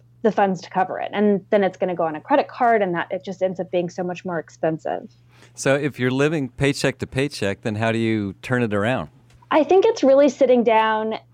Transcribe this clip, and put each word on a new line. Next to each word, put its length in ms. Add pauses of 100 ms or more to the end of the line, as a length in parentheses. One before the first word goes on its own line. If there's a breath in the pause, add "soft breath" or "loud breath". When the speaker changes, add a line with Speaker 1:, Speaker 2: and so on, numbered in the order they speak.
(220)
Speaker 1:
the 100
funds 300
to 80
cover 280
it. 140
And 380
then 120
it's 140
gonna 180
go 100
on 120
a 60
credit 260
card 320
and 140
that 180
it 100
just 200
ends 180
up 100
being 200
so 120
much 220
more 140
expensive. 720 (440 soft breath)
Speaker 2:
So 200
if 260
you're 100
living 380
paycheck 520
to 60
paycheck, 540
then 140
how 180
do 60
you 420
turn 220
it 100
around? 380 (400)
Speaker 1:
I 120
think 220
it's 180
really 280
sitting 340
down 520 (180)